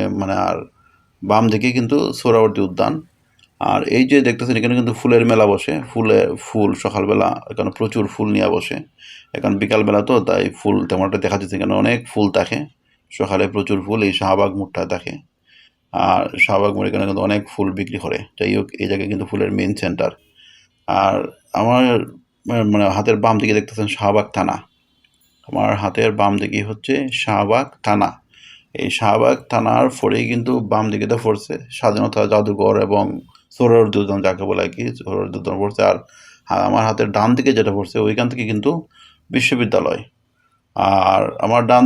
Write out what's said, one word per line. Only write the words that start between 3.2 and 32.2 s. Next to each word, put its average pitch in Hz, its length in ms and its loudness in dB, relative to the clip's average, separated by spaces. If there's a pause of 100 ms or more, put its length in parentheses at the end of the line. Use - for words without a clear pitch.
আর 101 220 0
এই 127 220 2
যে 139 160 4
দেখতেছেন, 120 360 0
এখানে 117 180 0
কিন্তু 120 180 0
ফুলের 117 340 4
মেলা 110 200 6
বসে, 101 280 0 (140)
ফুলে, 110 300 2 (200)
ফুল - 360 0
সকালবেলা 101 540 0 (220)
এখানে 101 200 -4
প্রচুর 110 360 -4
ফুল 107 260 -4
নিয়ে 98 160 2
বসে। - 280 -2 (560)
এখন 104 260 -2
বিকালবেলা 104 440 2
তো, 127 180 0
তাই 92 300 0
ফুল 101 260 -2 (100)
তেমন 95 200 -2
একটা 95 120 -2
দেখা 98 200 -2
যাচ্ছে, 98 180 -8
এখানে 98 180 -2
অনেক 113 240 2 (100)
ফুল 107 220 0
থাকে, 95 280 -2 (520)
সকালে 95 380 -2
প্রচুর 101 340 -2
ফুল 107 200 -4
এই 98 100 2
শাহবাগ 95 440 0
মোড়টা 90 300 -6
থাকে। - 260 -6 (800)
আর 92 300 0 (160)
শাহবাগ 101 380 2
মোড় 101 120 -2
এখানে 101 160 -2
কিন্তু 98 180 -4
অনেক 101 260 0
ফুল 98 240 -4
বিক্রি 101 260 -8
করে। - 200 -6 (200)
যাই 101 160 -2
হোক, 104 120 -2 (120)
এই 147 100 -4
জায়গায় - 200 -4
কিন্তু 101 180 -6
ফুলের 98 260 -2
মেইন 98 220 -2
সেন্টার। 90 360 -2 (760)
আর 98 300 2 (360)
আমার, 123 320 2 (800)
মানে, 104 240 4
হাতের 104 280 2
বাম 110 220 2
দিকে 107 160 2
দেখতেছেন 107 320 -2
শাহবাগ 104 480 0
থানা। 90 220 -2 (920)
আমার 104 280 0
হাতের 107 360 0
বাম 101 260 0
দিকেই 104 240 -4
হচ্ছে 107 320 -6 (180)
শাহবাগ 107 540 0 (160)
থানা। 101 280 2 (640)
এই - 160 -4
শাহবাগ 117 460 2 (120)
থানার 117 380 2 (140)
পরেই 113 280 0
কিন্তু 120 320 -2
বাম 107 300 -2
দিকে 104 160 -4
তো 113 160 0
পড়ছে 107 320 -2 (160)
স্বাধীনতা 107 560 0